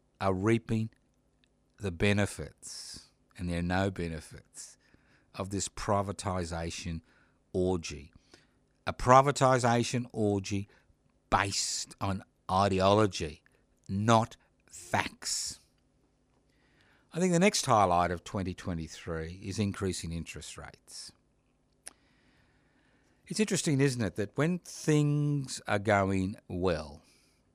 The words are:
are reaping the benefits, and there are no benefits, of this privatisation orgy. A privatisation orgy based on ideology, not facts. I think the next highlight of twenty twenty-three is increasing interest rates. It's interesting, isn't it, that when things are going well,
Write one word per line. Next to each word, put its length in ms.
are 140
reaping 560
the 120
benefits, 1120
and 120
there 100
are 20
no 280
benefits, 880
of 160
this 180
privatisation 1300
orgy. 580
A 80
privatisation 1160
orgy 560
based 720
on 220
ideology, 920
not 480
facts. 920
I 60
think 120
the 80
next 260
highlight 460
of 140
twenty 280
twenty-three 880
is 160
increasing 540
interest 460
rates. 560
It's 120
interesting, 420
isn't 220
it, 140
that 200
when 220
things 1080
are 120
going 560
well, 540